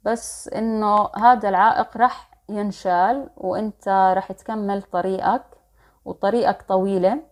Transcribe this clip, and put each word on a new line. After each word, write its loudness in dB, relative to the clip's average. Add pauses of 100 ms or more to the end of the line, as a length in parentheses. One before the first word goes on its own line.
بس -6
إنه 0
هذا 4
العائق 2
رح 0 (180)
ينشال -2
وإنت 0
رح -4
تكمل -6
طريقك، -2 (600)
وطريقك -2
طويلة 0